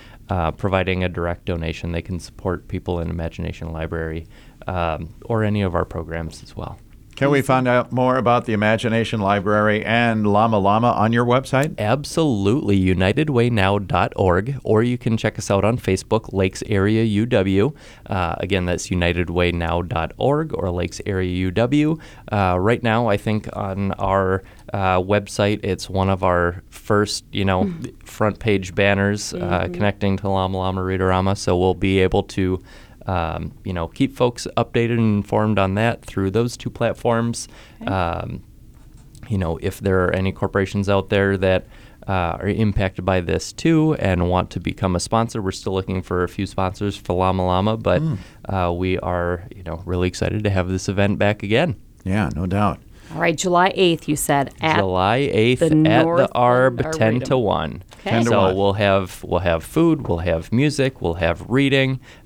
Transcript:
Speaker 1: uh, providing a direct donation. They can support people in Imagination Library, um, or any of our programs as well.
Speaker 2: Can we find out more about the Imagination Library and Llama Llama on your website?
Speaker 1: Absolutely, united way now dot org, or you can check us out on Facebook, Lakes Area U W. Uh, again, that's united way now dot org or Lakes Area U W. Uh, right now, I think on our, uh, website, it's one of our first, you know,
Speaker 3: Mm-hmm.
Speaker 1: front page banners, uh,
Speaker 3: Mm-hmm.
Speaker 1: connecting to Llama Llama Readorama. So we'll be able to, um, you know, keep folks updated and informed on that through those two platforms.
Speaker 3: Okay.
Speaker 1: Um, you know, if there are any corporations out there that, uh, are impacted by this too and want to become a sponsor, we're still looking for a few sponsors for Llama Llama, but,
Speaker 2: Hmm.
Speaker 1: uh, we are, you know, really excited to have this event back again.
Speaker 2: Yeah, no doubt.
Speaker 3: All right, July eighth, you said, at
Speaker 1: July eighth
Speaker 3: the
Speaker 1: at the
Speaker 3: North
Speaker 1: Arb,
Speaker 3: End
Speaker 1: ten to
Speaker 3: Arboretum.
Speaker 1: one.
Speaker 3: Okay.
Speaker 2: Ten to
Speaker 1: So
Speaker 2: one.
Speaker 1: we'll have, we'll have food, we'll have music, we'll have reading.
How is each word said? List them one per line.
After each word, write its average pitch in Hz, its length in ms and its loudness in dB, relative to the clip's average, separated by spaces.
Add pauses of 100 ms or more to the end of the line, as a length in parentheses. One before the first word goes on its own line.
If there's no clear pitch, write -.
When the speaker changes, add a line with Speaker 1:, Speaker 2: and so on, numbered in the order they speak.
(300)
Speaker 1:
uh, 85 200 0
providing 92 540 0
a 90 40 -2
direct 87 360 -6
donation. 82 480 -4
They 85 100 -4
can 90 160 -8
support - 480 -6
people 90 320 -4
in 82 100 -4
Imagination 82 640 -8
Library, 80 540 -6 (400)
um, 82 440 -4 (160)
or 110 180 0
any 104 180 0
of 87 140 -2
our 85 80 0
programs 82 580 -8
as - 140 -20
well. - 200 -10 (400)
Speaker 2:
Can 139 160 0
we 135 100 2
find 131 240 2
out 123 240 2
more 127 260 2
about 120 280 2
the 113 80 -2
Imagination 110 680 0
Library 104 640 2
and 113 400 2
Llama 107 360 4
Llama 107 320 4
on 110 200 2
your 120 140 2
website? 131 500 0
Speaker 1:
Absolutely, 110 1000 0
united 95 520 2
way 123 220 2
now 101 300 2
dot 90 340 0
org, 98 480 2
or 110 220 2
you 123 120 0
can 113 200 0
check 110 200 -4
us - 140 -6
out 98 140 2
on 117 140 2
Facebook, - 540 -2
Lakes 95 360 0
Area 107 340 2
U 110 240 2
W. 101 460 2 (340)
Uh, 90 320 -2
again, 95 280 -2
that's 87 260 -4
united 87 380 0
way 87 200 2
now 85 320 -2
dot 85 340 -6
org 147 380 -2
or 90 160 -4
Lakes 90 360 -4
Area 92 260 -2
U 92 180 -2
W. 147 480 0 (320)
Uh, 92 300 2
right 113 240 0
now, 117 240 2
I 101 80 2
think 107 360 -4
on 98 420 -4
our, 95 500 0 (280)
uh, 92 300 0
website, 104 600 0
it's 98 260 -4
one 95 200 0
of 92 120 0
our 87 480 2
first, - 600 -2
you 98 120 -2
know, 95 200 2
Speaker 3:
Mm-hmm. - 400 -8
Speaker 1:
front - 340 -2
page 95 380 -2
banners, 101 580 2
uh, - 40 -8
Speaker 3:
Mm-hmm. 90 360 -2
Speaker 1:
connecting 101 440 0
to 101 100 -4
Llama 95 300 0
Llama 95 240 -2
Readorama. 92 540 2
So 92 220 0
we'll 92 160 4
be 95 240 2
able 92 240 2
to, 92 380 -2 (460)
um, 82 460 -4 (120)
you 92 80 -6
know, 85 160 -4
keep 135 260 -4
folks - 320 -2 (120)
updated 117 400 0
and 110 180 2
informed 107 420 0
on 95 180 2
that 113 280 0
through 95 260 -2
those 117 280 -2
two - 100 -10
platforms. 117 800 -2 (320)
Speaker 3:
Okay. 226 100 -6
Speaker 1:
Um, 87 520 -4 (840)
you 101 100 -2
know, 82 240 -2
if - 180 -4
there 95 240 2
are 87 80 2
any 95 180 0
corporations 98 600 -2
out 98 180 0
there 98 300 2
that, 92 260 2 (420)
uh, 90 340 -2
are 98 80 -4
impacted 98 580 0
by 92 160 2
this 87 300 -2
too 156 460 2
and 90 300 2
want 90 220 0
to 92 100 -8
become 87 340 -2
a 87 60 0
sponsor, 113 400 -2
we're 95 120 -2
still - 200 -6
looking 95 300 -2
for 90 200 -2
a 87 60 0
few 98 180 -6
sponsors 95 520 -4
for - 180 -4
Llama 92 300 2
Llama, 98 320 2
but, 92 240 2
Speaker 2:
Hmm. 156 120 -2 (400)
Speaker 1:
uh, 90 180 0
we 92 260 -2
are, 87 460 -4 (120)
you 92 60 -18
know, 82 240 -10
really 90 220 0
excited 95 360 -2
to 101 60 0
have 92 180 0
this 92 200 -4
event 101 300 0
back 104 240 0
again. 117 340 0 (280)
Speaker 2:
Yeah, 95 300 0
no 82 120 -4
doubt. 98 340 0 (340)
Speaker 3:
All 160 80 -4
right, 170 140 2
July 180 380 2
eighth, 170 320 0
you 151 100 0
said, 139 440 0
at 160 160 0
Speaker 1:
July 95 400 2 (160)
eighth 120 280 4
Speaker 3:
the 165 60 4
Speaker 1:
at 156 40 2
the 156 60 6
Speaker 3:
North 165 580 4
Speaker 1:
Arb, 123 500 4
Speaker 3:
End 160 100 -6
Speaker 1:
ten 113 260 2
to 131 160 0
Speaker 3:
Arboretum. 127 60 2
Speaker 1:
one. 80 400 -2 (180)
Speaker 3:
Okay. - 100 -6
Speaker 2:
Ten 117 140 2
to 117 60 2
Speaker 1:
So 104 100 4
Speaker 2:
one. 95 160 4
Speaker 1:
we'll 98 180 2
have, 98 520 0
we'll 90 140 0
have 85 240 0
food, 160 440 2
we'll 87 100 0
have 82 340 -2
music, 135 480 0
we'll 85 140 0
have 85 340 -2
reading. 131 520 2 (260)